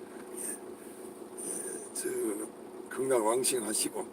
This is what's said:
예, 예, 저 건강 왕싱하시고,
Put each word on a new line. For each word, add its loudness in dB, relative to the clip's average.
예, -4
예, -8
저 0
건강 6
왕싱하시고, 4